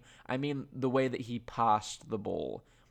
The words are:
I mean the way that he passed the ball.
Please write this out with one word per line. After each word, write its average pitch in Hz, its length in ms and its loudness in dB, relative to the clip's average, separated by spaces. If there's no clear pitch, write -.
I 127 100 -2
mean 139 340 -2
the 127 200 -2
way 131 180 4
that 120 140 -4
he 117 160 -6
passed - 720 2
the 110 80 0
ball. 90 440 -4